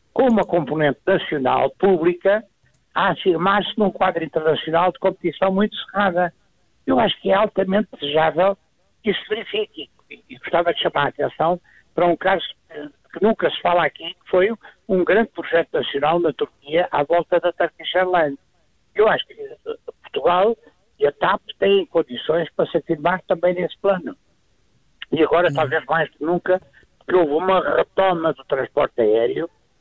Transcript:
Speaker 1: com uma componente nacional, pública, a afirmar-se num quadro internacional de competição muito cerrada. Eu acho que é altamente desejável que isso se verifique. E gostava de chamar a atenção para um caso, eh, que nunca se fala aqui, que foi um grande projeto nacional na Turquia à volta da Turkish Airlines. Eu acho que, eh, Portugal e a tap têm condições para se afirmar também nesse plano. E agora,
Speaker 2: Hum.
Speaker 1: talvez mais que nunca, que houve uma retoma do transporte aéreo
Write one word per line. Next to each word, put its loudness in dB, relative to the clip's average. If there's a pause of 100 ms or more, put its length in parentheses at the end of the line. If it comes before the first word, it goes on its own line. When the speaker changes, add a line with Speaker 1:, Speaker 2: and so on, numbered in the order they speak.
(140)
Speaker 1:
com 2
uma 2
componente 0
nacional, 0
pública, 2 (520)
a 0
afirmar-se 0
num 2
quadro -2
internacional 0
de -16
competição -2
muito 0
cerrada. -2 (540)
Eu 2
acho 0
que -2
é 4
altamente 0 (100)
desejável 0 (480)
que 0
isso -2
se -20
verifique. -8 (180)
E -20
gostava 0
de -6
chamar -2
a 0
atenção -2 (340)
para 2
um 2
caso, -2 (240)
eh, -14 (260)
que -6
nunca 0
se -10
fala 2
aqui, -6
que -18
foi 2 (380)
um 2
grande 2
projeto -2
nacional -2
na 0
Turquia -4
à -2
volta 0
da -2
Turkish -6
Airlines. 0 (560)
Eu 4
acho 0
que, -20
eh, -14 (440)
Portugal 0 (420)
e 2
a 2
tap -2 (160)
têm 2
condições -2
para -2
se -2
afirmar -2
também 0
nesse -4
plano. -2 (960)
E 2
agora, 2
Speaker 2:
Hum. -6
Speaker 1:
talvez -2
mais -2
que -12
nunca, 0 (480)
que -4
houve 4
uma 2 (160)
retoma 0
do -10
transporte -2
aéreo 2 (300)